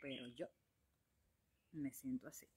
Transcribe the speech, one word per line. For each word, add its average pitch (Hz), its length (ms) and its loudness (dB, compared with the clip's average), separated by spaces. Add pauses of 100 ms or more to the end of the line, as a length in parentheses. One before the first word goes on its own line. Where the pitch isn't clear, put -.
pero 127 280 0
yo 123 180 0 (1200)
me 143 200 2
siento 131 360 2
así. - 300 -8